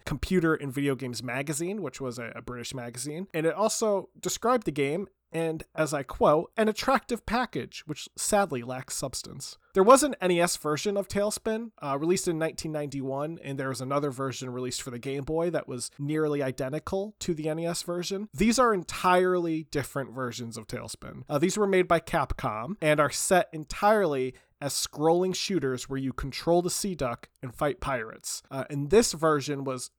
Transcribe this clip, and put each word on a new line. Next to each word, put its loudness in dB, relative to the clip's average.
Computer 2
and -2
Video 0
Games -6
Magazine, -4
which -8
was -6
a, -8
a -12
British -10
magazine, -8
and 0
it 2
also 0
described 0
the -2
game 0
and, -2
as 0
I -2
quote, 4
"an 4
attractive 0
package, -4
which -8
sadly 0
lacks -8
substance." -8
There 8
was 10
an 0
N 2
E 4
S 2
version -2
of -4
Tailspin, -2
uh, -2
released 0
in 0
nineteen -4
ninety-one, -4
and -6
there -2
was -4
another 0
version -6
released -6
for -12
the -8
Game -6
Boy 0
that -2
was -8
nearly 0
identical -4
to -2
the -4
N -2
E -2
S -4
version. -6
These 4
are 6
entirely 2
different -4
versions -8
of -12
Tailspin. -10
Uh, 0
these 2
were 4
made 4
by 6
Capcom -2
and 4
are 2
set 2
entirely 2
as -6
scrolling 2
shooters -2
where -4
you -2
control 0
the -2
Sea -4
Duck -6
and -10
fight -2
pirates. -6
Uh, -6
and -4
this 6
version 0
was -6